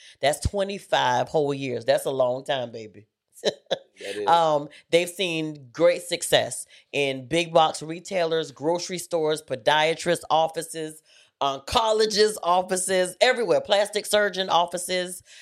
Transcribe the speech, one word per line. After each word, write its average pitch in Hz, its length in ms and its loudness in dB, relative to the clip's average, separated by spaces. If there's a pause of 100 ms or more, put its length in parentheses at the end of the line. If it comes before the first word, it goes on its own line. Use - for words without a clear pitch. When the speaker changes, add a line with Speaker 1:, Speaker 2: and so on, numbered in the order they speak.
(220)
Speaker 1:
That's 143 200 0
twenty-five 143 880 0
whole 143 260 0
years. 123 300 -4
That's 147 220 2
a 151 40 0
long 131 340 0
time, 123 280 -4
baby. 107 340 -16 (380)
<laughs> 208 60 2 (520)
Speaker 2:
That 202 140 -8
is. 104 120 -4
Speaker 1:
Um, 156 400 2 (200)
they've 175 220 2
seen 156 640 -6
great 170 260 2
success 131 640 -2 (260)
in 131 360 -2
big 165 260 -2
box 160 300 2
retailers, 165 680 -4
grocery 170 460 -4
stores, 156 460 -2
podiatrist 156 760 0 (100)
offices, 156 720 -2 (400)
um, 135 240 -2
colleges, 214 760 2
offices, 185 760 0
everywhere, 220 400 4
plastic 202 460 0
surgeon 190 420 0
offices. 180 760 -2 (200)